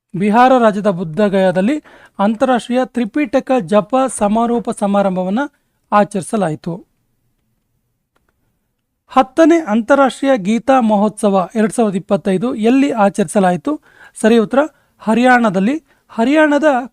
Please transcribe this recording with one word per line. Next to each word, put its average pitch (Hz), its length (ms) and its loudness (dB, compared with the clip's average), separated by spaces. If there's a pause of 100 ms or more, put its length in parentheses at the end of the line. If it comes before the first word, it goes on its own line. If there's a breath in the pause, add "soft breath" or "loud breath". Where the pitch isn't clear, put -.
(160)
ಬಿಹಾರ 233 420 4
ರಾಜ್ಯದ 214 300 0
ಬುದ್ಧಗಯಾದಲ್ಲಿ 190 960 -2 (360 soft breath)
ಅಂತಾರಾಷ್ಟ್ರೀಯ 240 680 -2
ತ್ರಿಪಿಟಕ 254 720 -4
ಜಪ 208 360 0 (120)
ಸಮಾರೋಪ 233 640 -2
ಸಮಾರಂಭವನ್ನ 196 680 -2 (520)
ಆಚರಿಸಲಾಯಿತು. 202 960 -4 (2250)
ಹತ್ತನೇ 320 520 2
ಅಂತಾರಾಷ್ಟ್ರೀಯ 269 800 0
ಗೀತಾ 226 420 0
ಮಹೋತ್ಸವ 208 760 0
ಎರಡ್ 220 180 0
ಸಾವಿರದ 214 220 0
ಇಪ್ಪತ್ತೈದು 196 600 -2
ಎಲ್ಲಿ 262 360 2
ಆಚರಿಸಲಾಯಿತು? 202 880 -2 (400 soft breath)
ಸರಿಯಾದ 226 220 4
ಉತ್ತರ 247 160 -2 (380)
ಹರಿಯಾಣದಲ್ಲಿ. 233 840 0 (240)
ಹರಿಯಾಣದ 294 580 0 (280)